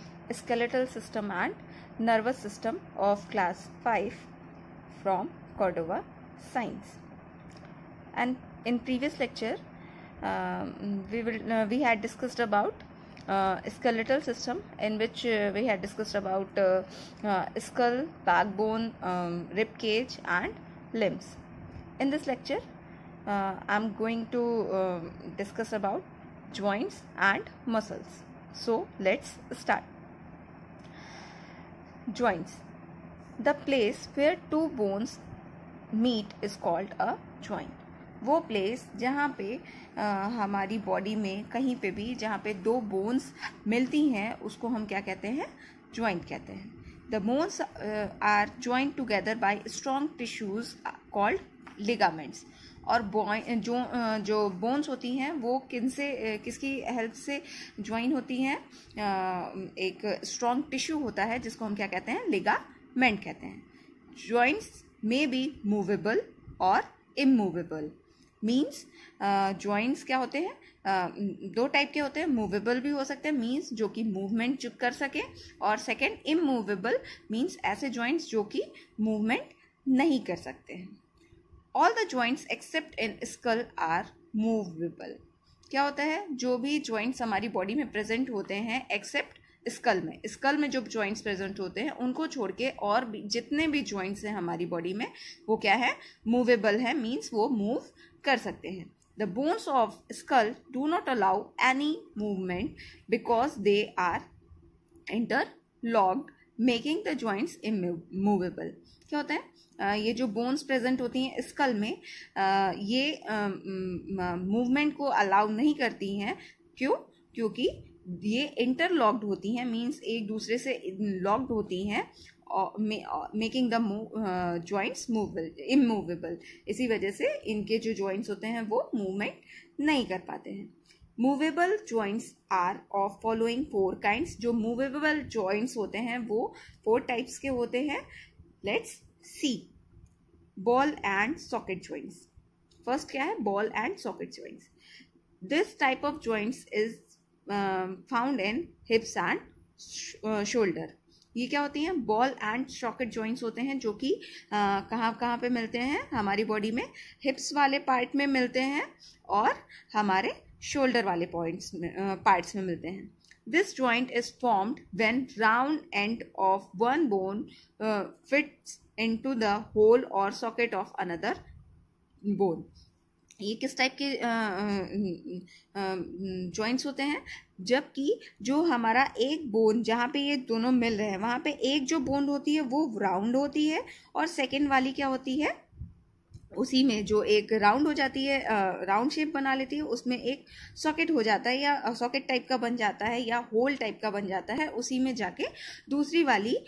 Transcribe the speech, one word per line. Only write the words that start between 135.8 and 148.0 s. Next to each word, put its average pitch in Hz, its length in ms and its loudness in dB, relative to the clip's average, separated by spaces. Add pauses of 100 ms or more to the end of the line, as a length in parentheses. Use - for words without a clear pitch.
हैं 240 220 -2
वो 233 360 -2 (300)
फोर 233 160 6
टाइप्स 247 360 -4
के 277 100 -6
होते 247 340 0
हैं। 294 200 -2 (640)
Let's 226 240 0 (560)
see। 240 120 2 (1120)
Ball 269 280 4
and 208 400 0 (140)
socket 190 300 -4
joints। 156 360 -10 (680)
फर्स्ट 262 260 -2
क्या 269 120 -2
है? 403 140 -2
Ball 208 320 0
and 240 220 -4
socket 190 360 -8
joints। - 380 -16 (840)
This 349 160 4 (160)
type 262 220 2
of 294 100 0 (120)
joints 220 300 0
is, 220 340 -2 (600)
अ, 190 340 0 (280)